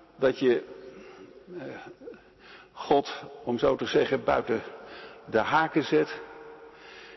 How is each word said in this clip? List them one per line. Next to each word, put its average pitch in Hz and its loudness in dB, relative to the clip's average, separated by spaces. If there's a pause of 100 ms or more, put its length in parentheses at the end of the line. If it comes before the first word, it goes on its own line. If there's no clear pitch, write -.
(160)
dat 127 4
je, 123 6 (960)
eh, 143 -10 (1080)
God, - 0 (220)
om 120 -2
zo 135 4
te 120 -4
zeggen, 135 2
buiten 127 2 (680)
de 110 4
haken 143 2
zet. 151 2 (960)